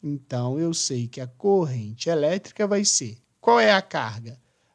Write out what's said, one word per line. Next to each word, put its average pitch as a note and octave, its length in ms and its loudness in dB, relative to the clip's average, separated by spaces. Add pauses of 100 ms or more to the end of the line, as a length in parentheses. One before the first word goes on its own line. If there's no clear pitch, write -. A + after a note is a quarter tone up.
Então, C3 560 -4
eu E3 160 -2
sei B2 360 -4
que C3 120 -14
a B2+ 60 -8
corrente B2+ 800 -2
elétrica E3+ 560 -2
vai G3+ 200 0
ser, A2+ 340 -2 (220)
qual A#3 180 6
é G#3+ 140 6
a F#3+ 100 4
carga? A#2 580 -8 (340)